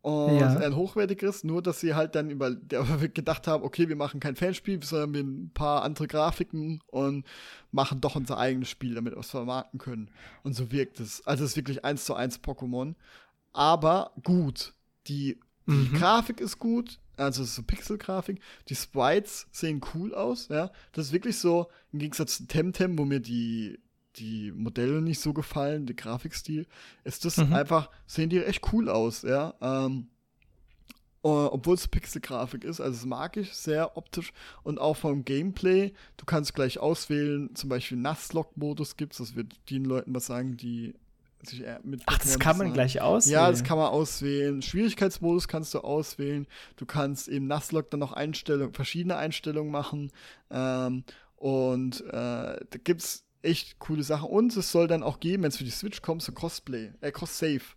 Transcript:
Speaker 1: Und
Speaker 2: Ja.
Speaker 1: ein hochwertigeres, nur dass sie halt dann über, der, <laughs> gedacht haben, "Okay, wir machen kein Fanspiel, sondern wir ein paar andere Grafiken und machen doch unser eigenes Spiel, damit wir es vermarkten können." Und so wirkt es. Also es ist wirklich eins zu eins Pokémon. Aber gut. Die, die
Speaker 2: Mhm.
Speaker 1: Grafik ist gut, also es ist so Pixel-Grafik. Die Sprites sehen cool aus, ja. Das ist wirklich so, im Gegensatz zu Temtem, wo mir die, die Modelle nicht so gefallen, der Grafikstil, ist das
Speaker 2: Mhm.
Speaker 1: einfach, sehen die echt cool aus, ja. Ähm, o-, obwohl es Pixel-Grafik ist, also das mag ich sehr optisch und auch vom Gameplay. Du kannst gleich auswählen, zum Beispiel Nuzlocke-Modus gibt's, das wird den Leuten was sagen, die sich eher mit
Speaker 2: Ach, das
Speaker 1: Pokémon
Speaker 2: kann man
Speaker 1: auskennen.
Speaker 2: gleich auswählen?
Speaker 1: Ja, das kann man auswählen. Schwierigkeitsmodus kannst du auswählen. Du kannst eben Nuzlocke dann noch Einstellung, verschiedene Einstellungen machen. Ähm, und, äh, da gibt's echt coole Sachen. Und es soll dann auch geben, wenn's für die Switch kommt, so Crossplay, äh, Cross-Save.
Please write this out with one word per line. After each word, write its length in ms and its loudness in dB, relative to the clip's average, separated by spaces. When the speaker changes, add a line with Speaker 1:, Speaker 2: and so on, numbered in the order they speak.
Speaker 1:
Und 380 4
Speaker 2:
Ja. 220 6
Speaker 1:
ein 160 2
hochwertigeres, 640 0
nur 180 0
dass 200 -2
sie 140 0
halt 200 0
dann 160 0
über, 220 0
der, 300 -2
<laughs> 300 2
gedacht 360 -2
haben, 160 2
"Okay, 240 2
wir 80 -2
machen 240 -4
kein 160 -4
Fanspiel, 460 -2
sondern 320 -2
wir 80 0
ein 300 -6
paar 300 2
andere 240 -2
Grafiken 800 0
und 400 -2
machen 280 0
doch 140 0
unser 240 -2
eigenes 320 0
Spiel, 240 -4
damit 200 -4
wir 60 -12
es 100 -12
vermarkten 500 -6
können." 300 -8
Und 100 -2
so 160 -4
wirkt 300 -2
es. 260 -8
Also 180 2
es 60 0
ist 60 -4
wirklich 280 -4
eins 200 0
zu 100 -2
eins 260 -2
Pokémon. 540 -4
Aber 600 6
gut. 500 2
Die, 320 -2
die 240 4
Speaker 2:
Mhm. 20 0
Speaker 1:
Grafik 480 4
ist 200 -6
gut, 400 0
also 260 0
es 80 -4
ist 60 -6
so 80 -8
Pixel-Grafik. 760 -4
Die 80 -6
Sprites 760 0
sehen 300 -2
cool 200 -4
aus, 340 -2
ja. 220 0
Das 140 -4
ist 60 -6
wirklich 260 0
so, 280 4
im 60 -4
Gegensatz 380 -2
zu 100 -10
Temtem, 520 2
wo 60 2
mir 160 2
die, 580 -4
die 360 -6
Modelle 500 0
nicht 180 0
so 120 0
gefallen, 540 -2
der 100 -6
Grafikstil, 680 -6
ist 200 -8
das 140 0
Speaker 2:
Mhm. 140 6
Speaker 1:
einfach, 380 4
sehen 240 0
die 140 4
echt 280 0
cool 160 4
aus, 340 2
ja. 380 0
Ähm, 480 0
o-, 300 4
obwohl 220 4
es 140 -2
Pixel-Grafik 760 -4
ist, 160 -8
also 180 -2
das 80 -8
mag 300 -6
ich 180 -4
sehr 420 -2
optisch 360 -10
und 160 -6
auch 180 2
vom 280 -2
Gameplay. 680 2
Du 100 -20
kannst 280 0
gleich 240 0
auswählen, 760 0
zum 140 -8
Beispiel 300 -2
Nuzlocke-Modus 1000 -4
gibt's, 220 -8
das 160 -10
wird 200 -6
den 140 0
Leuten 300 -2
was 120 -4
sagen, 300 -4
die 380 -8
sich 200 -14
eher 220 -10
mit 220 -8
Speaker 2:
Ach, 120 4
das 140 2
Speaker 1:
Pokémon 80 0
Speaker 2:
kann 160 6
man 100 0
Speaker 1:
auskennen. 80 -2
Speaker 2:
gleich 260 2
auswählen? 320 6
Speaker 1:
Ja, 180 8
das 120 2
kann 160 2
man 120 4
auswählen. 720 0
Schwierigkeitsmodus 840 2
kannst 260 -4
du 60 -2
auswählen. 680 -2
Du 100 -12
kannst 440 -2
eben 180 -2
Nuzlocke 440 0
dann 100 -2
noch 120 -4
Einstellung, 600 -2
verschiedene 440 -2
Einstellungen 540 -4
machen. 400 -4
Ähm, 540 -2
und, 640 0
äh, 100 -12
da 480 -4
gibt's 420 0
echt 360 0
coole 240 -2
Sachen. 260 0
Und 280 4
es 160 -2
soll 160 6
dann 160 2
auch 160 -2
geben, 240 2
wenn's 140 0
für 60 -6
die 60 -6
Switch 320 -8
kommt, 200 -4
so 100 -8
Crossplay, 580 -8
äh, 100 -4
Cross-Save. 500 -2